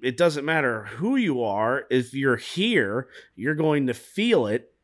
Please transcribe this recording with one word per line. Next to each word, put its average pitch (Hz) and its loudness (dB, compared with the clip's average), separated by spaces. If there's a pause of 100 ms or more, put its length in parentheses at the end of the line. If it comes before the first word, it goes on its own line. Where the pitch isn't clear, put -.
it 123 -2
doesn't 147 2
matter 139 0 (120)
who 214 0
you 165 0
are, 110 0
if 127 0
you're 135 2
here, 131 -2 (260)
you're 131 -4
going 151 0
to 120 -2
feel 196 0
it. 107 -4 (120)